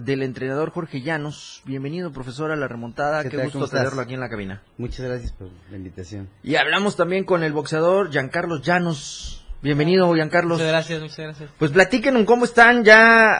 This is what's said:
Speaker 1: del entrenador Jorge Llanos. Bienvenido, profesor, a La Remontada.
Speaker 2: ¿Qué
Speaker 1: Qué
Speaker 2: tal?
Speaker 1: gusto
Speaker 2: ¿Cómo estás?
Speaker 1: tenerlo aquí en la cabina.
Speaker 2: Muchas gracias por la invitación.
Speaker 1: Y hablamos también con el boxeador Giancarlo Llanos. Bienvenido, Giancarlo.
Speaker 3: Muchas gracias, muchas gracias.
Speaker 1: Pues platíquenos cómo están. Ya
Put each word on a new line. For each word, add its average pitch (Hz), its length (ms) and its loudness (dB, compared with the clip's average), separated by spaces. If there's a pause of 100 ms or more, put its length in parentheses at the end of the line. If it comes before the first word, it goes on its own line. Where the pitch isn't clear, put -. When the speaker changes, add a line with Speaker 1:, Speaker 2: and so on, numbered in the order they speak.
Speaker 1:
del 135 220 -4
entrenador 135 480 -6
Jorge 156 320 -10
Llanos. 147 640 -8
Bienvenido, 143 460 -8
profesor, 131 400 -8
a 156 40 -4
La 139 120 -4
Remontada. 131 560 -6
Speaker 2:
¿Qué 127 60 -8
Speaker 1:
Qué 143 60 -8
Speaker 2:
tal? 135 100 -4
Speaker 1:
gusto 143 120 -8
Speaker 2:
¿Cómo 143 80 -4
estás? 139 140 -4
Speaker 1:
tenerlo 135 200 -4
aquí 120 140 -8
en 131 60 -8
la 123 100 -8
cabina. 98 320 -10 (160)
Speaker 2:
Muchas 123 260 -10
gracias 123 280 -8
por 95 160 -16 (220)
la 101 60 -16
invitación. 95 520 -14 (140)
Speaker 1:
Y 139 120 -4
hablamos 165 420 0
también 185 280 -2
con 180 180 0
el 156 100 -2
boxeador 160 580 0
Giancarlo 147 520 -4
Llanos. 170 760 -4 (260)
Bienvenido, 160 520 2
Giancarlo. 170 400 0
Speaker 3:
Muchas 160 140 0
gracias, 160 340 -2
muchas 156 160 -16
gracias. 156 400 -14
Speaker 1:
Pues 151 140 2
platíquenos 220 520 4
cómo 233 220 4
están. 233 360 6
Ya 220 580 8